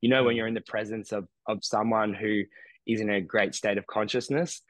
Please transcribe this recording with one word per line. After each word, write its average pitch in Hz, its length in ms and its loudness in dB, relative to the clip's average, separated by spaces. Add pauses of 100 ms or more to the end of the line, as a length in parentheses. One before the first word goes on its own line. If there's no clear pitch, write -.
You 117 100 2
know, 131 140 6
when 120 120 4
you're 113 100 -2
in 113 80 -2
the 110 60 -4
presence 107 520 -6
of, 101 140 -4 (200)
of 104 180 -4
someone 110 500 2
who 107 280 0 (440)
is 113 140 0
in 107 100 -2
a 101 100 2
great 98 340 0
state 101 240 0
of 98 80 -6
consciousness 127 840 -2